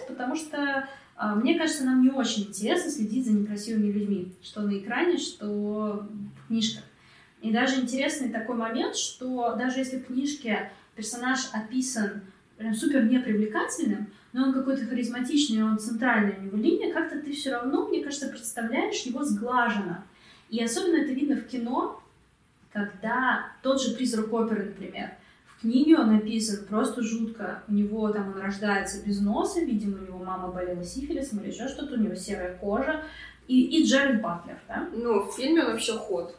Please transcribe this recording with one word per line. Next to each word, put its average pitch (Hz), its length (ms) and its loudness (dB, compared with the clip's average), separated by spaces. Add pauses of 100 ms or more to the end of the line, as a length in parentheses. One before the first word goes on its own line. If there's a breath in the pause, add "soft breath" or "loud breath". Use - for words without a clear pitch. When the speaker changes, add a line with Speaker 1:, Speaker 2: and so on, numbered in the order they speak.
Speaker 1:
потому 254 280 -4
что, 302 220 -6
э, 269 760 -2
мне 294 220 4
кажется, 311 280 0
нам 254 160 6
не 262 80 10
очень 220 380 0
интересно 269 440 0
следить 226 340 -2
за 214 80 4
некрасивыми 208 580 2
людьми, 196 400 0 (100)
что - 200 -10
на 202 160 0
экране, 254 400 0
что 208 880 -4 (380)
в - 40 -16
книжках. 226 360 0 (580 soft breath)
И 220 100 -2
даже 262 300 2
интересный 269 480 -2
такой 226 260 -4
момент, 226 400 -2
что 247 640 -2
даже 262 220 0
если 262 200 -4
в - 80 -10
книжке 254 640 -2 (240 loud breath)
персонаж 247 580 -2
описан 220 680 -2 (360 loud breath)
прям 220 160 -2
супер 254 300 4
непривлекательным, 214 1040 2 (260 loud breath)
но 254 120 2
он 262 80 4
какой-то 269 320 0
харизматичный, 240 800 2
он 220 140 4
центральный, 220 600 2
у - 40 -10
него 196 140 -4
линия, 330 360 2
как-то 311 260 -2
ты - 140 -6
всё 269 180 -4
равно, 254 360 0
мне 320 160 0
кажется, 277 260 -6
представляешь 262 760 -4
его 254 200 -4
сглаженно. 214 800 0 (460 soft breath)
И 226 140 -2
особенно 330 400 2
это 254 100 -2
видно 285 220 0
в - 120 -4
кино, 254 540 -4 (680)
когда 226 800 -2 (120)
тот 269 180 4
же - 140 0
"Призрак 220 380 0
оперы", 220 320 2
например, - 460 -10 (440 soft breath)
в - 60 -20
книге 285 360 8
он 220 160 6
написан 214 520 2
просто 240 360 0
жутко. 220 640 -4
У 208 60 0
него 208 360 2
там 202 260 -2
он 196 60 -8
рождается 196 640 -2
без 202 160 0
носа, 320 400 2
видимо, 202 360 0
у 190 80 -12
него 185 180 -10
мама 185 260 -6
болела 180 340 -4
сифилисом 269 560 -6
или 196 120 -6
ещё 240 160 -8
что-то, 277 280 -8
у - 20 -2
него 190 180 2
серая 180 420 -6
кожа. 269 460 -2 (440 loud breath)
И, 254 320 6
и - 60 6
Джеральд 269 360 4
Батлер, - 460 -6
да? - 260 -6
Speaker 2:
Ну, 226 320 2
в - 100 -8
фильме 285 280 4
он 233 80 0
вообще 220 220 -2
ход. 175 460 -6